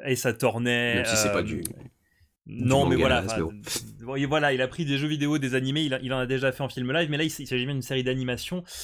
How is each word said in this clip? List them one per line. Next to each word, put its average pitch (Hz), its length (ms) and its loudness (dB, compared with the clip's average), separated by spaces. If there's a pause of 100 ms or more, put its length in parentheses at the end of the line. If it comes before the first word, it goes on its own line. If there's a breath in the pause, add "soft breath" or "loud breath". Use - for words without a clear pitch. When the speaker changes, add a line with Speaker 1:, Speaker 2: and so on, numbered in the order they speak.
Speaker 1:
Ace 131 200 0
Attorney, 120 680 2
Speaker 2:
Même 120 100 0
si 113 100 0
c'est 107 160 2
pas 98 100 2
Speaker 1:
euh, - 20 -2
Speaker 2:
du, - 200 -4 (840)
Speaker 1:
non, 131 380 2
Speaker 2:
du - 40 4
Speaker 1:
mais - 60 4
Speaker 2:
manga - 20 4
Speaker 1:
voilà, 131 240 4
Speaker 2:
naze, 104 120 -2
Speaker 1:
enfin, - 40 -2
Speaker 2:
mais - 640 -6
bon. 113 80 -16
Speaker 1:
bon, 135 80 -6
et 139 100 0
voilà, 147 260 2
il 131 120 2
a 131 40 2
pris 170 160 -4
des 139 140 2
jeux 147 100 0
vidéo, 151 300 0
des 135 160 0
animés, 135 300 0
il 135 100 0
a, 131 80 0
il 131 100 -4
en 135 60 0
a 127 80 0
déjà 131 260 2
fait 139 120 -4
en 131 60 0
film 127 220 -2
live, 156 200 2
mais 147 60 0
là, 151 60 0
il 160 40 2
s-, 151 100 -6
il 143 80 -12
s'agit 123 200 -2
bien 143 100 -2
d'une 127 80 -2
série 131 200 -2
d'animation, 127 600 -2 (200 loud breath)